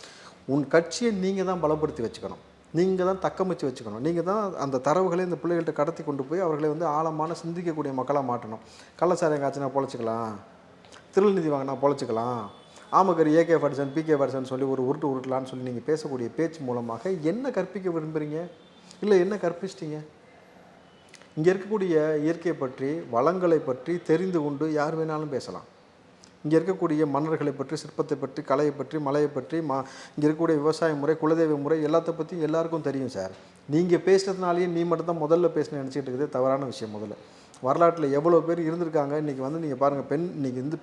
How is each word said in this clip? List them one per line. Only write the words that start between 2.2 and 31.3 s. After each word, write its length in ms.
நீங்க 300
தான் 160
தக்கமைச்சு 440
வச்சுக்கணும், 380
நீங்க 240
தான் 240
அந்த 220
தரவுகளை 420
இந்த 140
பிள்ளைகள்கிட்ட 380
கடத்தி 240
கொண்டு 240
போய் 180
அவர்களை 280
வந்து 200
ஆழமான 480
சிந்திக்கக்கூடிய 580
மக்களா 300
மாட்டணும். 320
கள்ளச்சாராயம் 440
காய்ச்சினா 320
பொழைச்சிக்கலாம், 560
திருநீதி 400
வாங்கினா 300
பொழைச்சிக்கலாம், 560
ஆமக்கறி 400
ஏ 60
கே 160
ஃபார்ட்டி 180
செவன், 180
பி 120
கே 100
ஃபார்ட்டி 180
செவன் 160
சொல்லி 220
ஒரு 140
உருட்டு 240
உருட்டலான்னு 400
சொல்லி 180
நீங்க 120
பேசக்கூடிய 440
பேச்சு 320
மூலமாக 420
என்ன 240
கற்பிக்க 400
விரும்புறீங்க? 440
இல்ல 200
என்ன 200
கற்பிச்சிட்டீங்க? 540
இங்க 140
இருக்கக்கூடிய 420
இயற்கை 360
பற்றி, 300
வளங்களை 500
பற்றி 300
தெரிந்து 360
கொண்டு 240
யார் 220
வேணாலும் 360
பேசலாம். 320
இங்க 120
இருக்கக்கூடிய 460
மன்னர்களை 420
பற்றி, 260
சிற்பத்தை 380
பற்றி, 200
கலையை 220
பற்றி, 240
மலையை 280
பற்றி, 240
மா-, 120
இங்க 140
இருக்கக்கூடிய 360
விவசாய 380
முறை, 220
குலதெய்வ 420